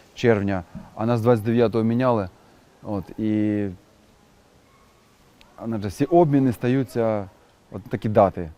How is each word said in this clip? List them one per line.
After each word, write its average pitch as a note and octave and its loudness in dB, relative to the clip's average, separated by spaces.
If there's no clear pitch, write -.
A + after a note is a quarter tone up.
червня, G2 2
а A2 -4
нас A#2+ 0
двадцять A2+ 2
дев'ятого A2+ 2
міняли. A#2 0
От, G2+ -8
і, G#2+ -2
а, G2 -16
значить, G#2+ -6
всі D3 -4
обміни C#3+ 4
стаються, A2+ -2
от G2 -12
такі A#2+ -6
дати. F#2+ 4